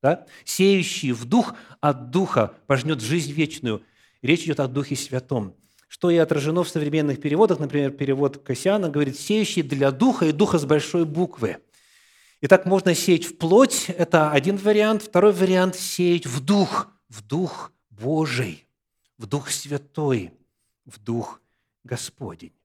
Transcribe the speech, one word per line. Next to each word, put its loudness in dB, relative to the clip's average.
Да? 0
"Сеющий 2
в -4
дух 2
от 0
духа 0
пожнет 0
жизнь -4
вечную". -4
Речь 2
идет -2
о 0
Духе -4
Святом. -6
Что -2
и 4
отражено 2
в -4
современных -2
переводах, 2
например, -2
перевод -2
Кассиана -2
говорит: -2
"Сеющий -2
для 0
духа 2
и 2
духа 2
с 0
большой 0
буквы". -4
Итак, 6
можно 2
сеять 2
в -12
плоть – 4
это 2
один 2
вариант. 2
Второй 4
вариант — 2
сеять -2
в -6
дух, 0
в -20
дух -6
Божий, -4
в -14
дух -6
Святой, -4
в -20
дух -8
Господень. -12